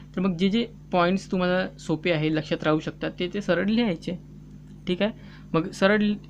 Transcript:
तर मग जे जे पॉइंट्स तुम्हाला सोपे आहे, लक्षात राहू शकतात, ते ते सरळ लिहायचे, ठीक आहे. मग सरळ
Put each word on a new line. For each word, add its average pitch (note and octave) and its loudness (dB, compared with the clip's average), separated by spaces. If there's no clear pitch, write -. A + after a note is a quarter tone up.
तर F3 0
मग F#3 0
जे F#3+ 4
जे A#3 2
पॉइंट्स F#3 2
तुम्हाला F#3 2
सोपे E3 0
आहे, D#3 2
लक्षात D3+ -2
राहू D#3 4
शकतात, D#3 -6
ते F3+ -2
ते G3+ -4
सरळ F#3 2
लिहायचे, A3 0
ठीक F#3 0
आहे. - -2
मग E3 0
सरळ G#3 4